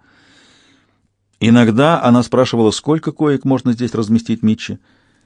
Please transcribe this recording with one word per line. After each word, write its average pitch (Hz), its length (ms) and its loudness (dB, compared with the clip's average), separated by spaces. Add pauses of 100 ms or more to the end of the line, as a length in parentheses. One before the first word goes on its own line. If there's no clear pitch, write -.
(1400)
Иногда 120 640 2
она 120 200 2
спрашивала, 117 480 0
сколько 156 420 -4
коек 143 320 -2
можно 127 280 -2
здесь 117 220 -6
разместить, 113 480 -2
Митчи. 110 360 -4 (480)